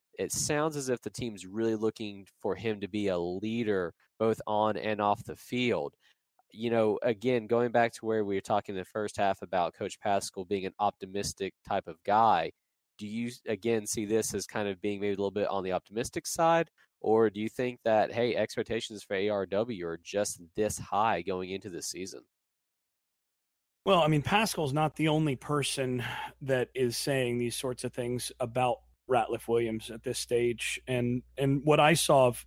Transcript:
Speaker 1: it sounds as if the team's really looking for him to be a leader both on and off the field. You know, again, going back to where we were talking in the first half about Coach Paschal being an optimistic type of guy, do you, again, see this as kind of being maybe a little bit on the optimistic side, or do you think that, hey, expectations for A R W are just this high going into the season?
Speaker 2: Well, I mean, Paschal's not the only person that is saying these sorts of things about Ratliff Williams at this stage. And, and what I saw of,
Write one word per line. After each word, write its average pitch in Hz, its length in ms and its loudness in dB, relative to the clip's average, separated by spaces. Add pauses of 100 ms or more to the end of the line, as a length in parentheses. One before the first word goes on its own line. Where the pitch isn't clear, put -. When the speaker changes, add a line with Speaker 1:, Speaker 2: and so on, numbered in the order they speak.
(180)
Speaker 1:
it 95 140 -4
sounds 151 440 -2
as 131 120 -8
if 123 140 -2
the 104 80 -8
team's 104 360 -8
really 110 280 0
looking 107 520 -4 (140)
for 98 140 -2
him 104 260 -4
to 98 80 -6
be 101 200 -2
a 90 100 0
leader 98 760 -2 (240)
both 110 280 2
on 107 300 2
and 107 240 -2
off 104 240 2
the 92 120 -10
field. 110 580 -2 (580)
You 113 180 -4
know, 110 320 4
again, 117 460 0
going 117 240 2
back 117 220 4
to - 120 -10
where 110 180 2
we 101 120 -2
were 95 40 -2
talking 104 360 -2
in - 20 -6
the 92 60 -6
first 107 320 -6
half 98 260 0
about 87 320 -2
Coach - 240 -8
Paschal 98 460 -2
being 95 220 -2
an 92 120 -8
optimistic 98 720 -4 (160)
type 98 200 -2
of 82 160 -12
guy, 101 480 4 (440)
do 104 120 -10
you, 117 240 -6 (160)
again, 110 400 0
see 110 160 -4
this 107 300 0
as 98 120 -4
kind 107 220 -4
of 95 120 -6
being 101 200 -4
maybe 101 140 0
a - 20 -8
little 98 160 0
bit 101 160 0
on 95 160 -2
the 92 80 -2
optimistic 110 560 -6
side, 165 420 2 (300)
or 110 280 6
do 101 120 -6
you 110 80 -4
think 123 360 -4
that, 107 280 4
hey, 117 240 0
expectations 110 640 -4
for - 120 -6
A 98 140 0
R 101 180 0
W 98 400 -2
are 82 160 -6
just - 380 -4 (140)
this 107 240 0
high 101 440 0
going 92 280 -4
into 95 200 -8
the 82 120 -10
season? - 380 -10 (1600)
Speaker 2:
Well, 185 160 6
I 156 60 4
mean, 151 160 4
Paschal's 190 500 0
not 151 240 0
the 156 120 0
only 151 280 2
person 131 640 -2 (380)
that 131 340 0
is 123 220 0
saying 127 420 0
these 120 180 -2
sorts 127 280 -6
of 123 80 -4
things 123 480 -4
about 123 380 0 (320)
Ratliff 117 360 0
Williams 117 440 0
at 113 120 -12
this - 160 -6
stage. 120 680 0
And, 123 360 0 (140)
and 139 280 2
what 151 160 6
I 151 120 8
saw 139 360 6
of, - 180 -4